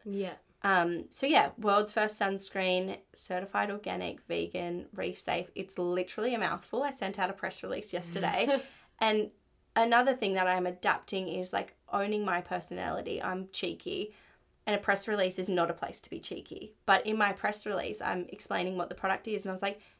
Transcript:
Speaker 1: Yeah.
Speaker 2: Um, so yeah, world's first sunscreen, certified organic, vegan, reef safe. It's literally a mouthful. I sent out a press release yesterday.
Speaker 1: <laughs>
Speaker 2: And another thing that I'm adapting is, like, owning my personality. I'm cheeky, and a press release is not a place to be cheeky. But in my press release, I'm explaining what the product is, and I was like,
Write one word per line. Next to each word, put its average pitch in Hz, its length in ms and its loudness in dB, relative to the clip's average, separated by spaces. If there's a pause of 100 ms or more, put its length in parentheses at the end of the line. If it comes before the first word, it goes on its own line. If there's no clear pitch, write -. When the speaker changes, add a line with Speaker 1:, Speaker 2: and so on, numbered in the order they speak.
Speaker 1:
Yeah. 196 300 -4 (280)
Speaker 2:
Um, 175 480 4
so - 160 -2
yeah, 285 320 6
world's 208 340 4
first 214 280 0
sunscreen, 190 800 0 (160)
certified 196 560 -2
organic, 185 520 -4
vegan, 175 720 -4
reef 185 260 -4
safe. 175 340 -4
It's 190 240 -10
literally 185 560 -2
a 220 40 0
mouthful. 185 440 -2
I 285 80 0
sent 196 280 -6
out 190 120 0
a 190 40 -6
press - 280 -8
release 196 300 -6
yesterday. 190 720 0
Speaker 1:
<laughs> - 60 -20 (280)
Speaker 2:
And 214 320 2 (420)
another 240 400 6
thing 196 200 0
that 185 120 4
I'm 180 200 4
adapting 185 640 0
is, 185 240 -4
like, - 220 -2 (180)
owning 208 320 2
my 180 160 2
personality. 180 800 -4
I'm 185 320 -4
cheeky, 190 640 -4 (520)
and 208 100 2
a - 20 2
press 196 300 0
release 190 300 2
is 185 100 -2
not 175 220 2
a 170 40 -2
place - 280 -8
to - 80 -16
be - 100 -8
cheeky. - 540 -12 (120)
But 190 180 6
in 214 140 0
my 202 140 4
press 208 340 -4
release, - 340 -4
I'm 185 280 -2
explaining 185 480 -4
what 175 120 -2
the 185 60 -8
product 190 320 -2
is, 202 180 -4
and 196 60 -4
I - 20 -2
was 190 100 -6
like, 202 180 -2 (200)